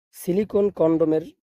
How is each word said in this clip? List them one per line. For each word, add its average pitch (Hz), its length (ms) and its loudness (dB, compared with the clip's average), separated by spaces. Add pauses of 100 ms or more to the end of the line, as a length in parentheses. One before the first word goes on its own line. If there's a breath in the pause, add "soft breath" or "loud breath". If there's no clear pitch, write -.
(160)
সিলিকন 202 540 0
কন্ডোমের 160 540 0 (280)